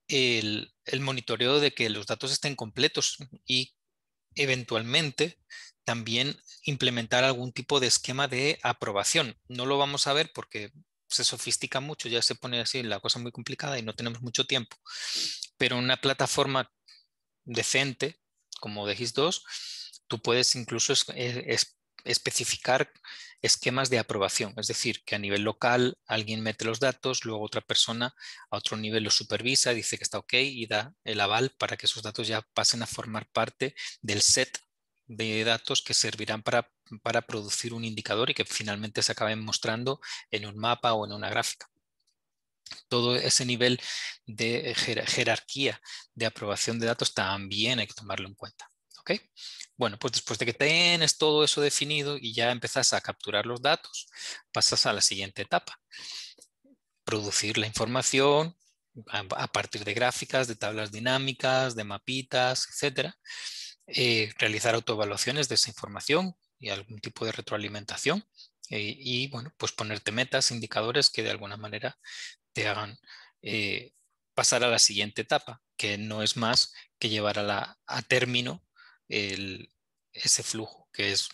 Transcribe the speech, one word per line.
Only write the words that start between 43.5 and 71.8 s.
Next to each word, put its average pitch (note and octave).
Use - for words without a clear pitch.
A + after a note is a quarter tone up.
de A#2
jer-, -
jerarquía A#2+
de A2+
aprobación A2
de A#2
datos A#2+
también G2+
hay G2+
que -
tomarlo G2
en G2+
cuenta. -
¿Ok? -
Bueno, G#2+
pues B2+
después -
de B2+
que A#2
tienes E3
todo D3+
eso D3
definido D3
y A#2+
ya A#2
empezás B2
a G2+
capturar G#2
los A#2+
datos, -
pasas -
a B2
la G2
siguiente G2
etapa. -
Producir G#2
la G#2+
información C3+
a, G2+
a G2+
partir G#2
de G2+
gráficas, B2
de A2+
tablas G#2+
dinámicas, C3
de A2
mapitas, B2+
etcétera. C#3+
Eh, A2+
realizar A2
autoevaluaciones A2+
de A#2
esa A2+
información C#3+
y G#2+
algún G2+
tipo -
de A2
retroalimentación. G#2
Eh, G#2
y, B2+
bueno, C3+
pues -
ponerte G#2+
metas, C3
indicadores A#2
que -
de G#2+
alguna G#2
manera G#2+